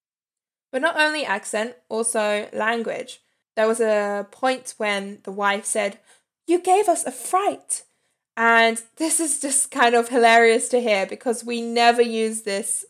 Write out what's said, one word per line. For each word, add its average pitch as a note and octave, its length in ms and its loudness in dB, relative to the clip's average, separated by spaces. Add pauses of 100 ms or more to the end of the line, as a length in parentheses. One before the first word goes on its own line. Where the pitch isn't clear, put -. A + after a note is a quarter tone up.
(720)
But C4 100 -4
not D#4 180 -2
only D4+ 240 0
accent, G#3+ 520 -6 (140)
also G#3+ 600 -2
language. A3 720 -4 (340)
There A3 120 2
was A3+ 120 0
a G#3 520 0
point C4 460 -4
when G3+ 440 -4
the G3+ 100 -12
wife G3+ 340 0
said, G3+ 340 -4 (480)
"You F4 120 4
gave F#4 300 4
us E4+ 160 0
a B3+ 60 -6
fright." - 720 -4 (520)
And A3+ 460 4 (140)
this D#4+ 240 -2
is D#4 200 -2
just - 300 -2
kind A#3+ 240 2
of A#3+ 160 2
hilarious A#3 600 4
to B3 120 2
hear G#3 240 0
because A3+ 380 -6
we A#3 180 -6
never A#3 400 2
use A3 400 -2
this - 480 -6